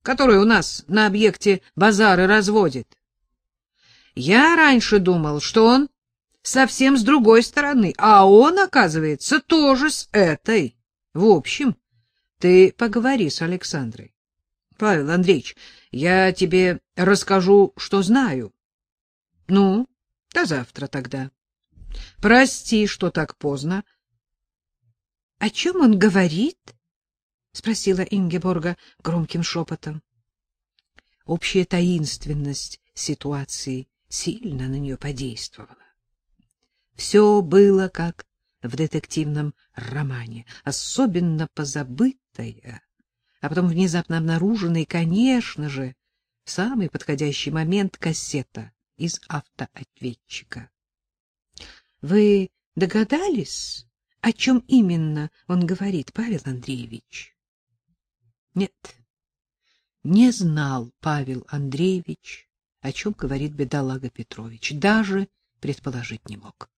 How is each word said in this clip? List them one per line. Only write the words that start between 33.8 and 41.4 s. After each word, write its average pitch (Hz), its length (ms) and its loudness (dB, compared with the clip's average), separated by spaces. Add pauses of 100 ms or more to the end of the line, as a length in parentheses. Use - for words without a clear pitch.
сильно 165 600 -8
на 135 100 -6
неё 139 180 -8
подействовала. 131 800 -12 (1200)
Всё 208 480 4
было 190 460 4
как 170 400 -10 (340)
в 123 140 -10
детективном 147 760 -6 (200)
романе, 117 720 -10 (180)
особенно 170 880 -4